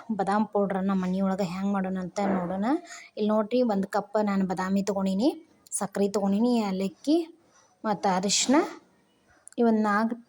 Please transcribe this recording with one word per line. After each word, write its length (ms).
ಬಾದಾಮ್ 340
ಪೌಡ್ರನ್ನ 440
ಮನಿಯೊಳಗ 540
ಹ್ಯಾಂಗ್ 280
ಮಾಡೋಣ 280
ಅಂತ 200
ನೋಡೋಣ. 440
ಇಲ್ಲಿ 120
ನೋಡ್ರಿ, 340
ಒಂದ್ 240
ಕಪ್ 380
ನಾನು 220
ಬಾದಾಮಿ 360
ತಗೊಂಡೀನಿ, 600
ಸಕ್ರೆ 380
ತಗೊಂಡೀನಿ, 500
ಏಲಕ್ಕಿ 800
ಮತ್ತ 300
ಅರಿಶಿನ, 420
ಇವನ್ 240
ನಾಲ್ಕು 460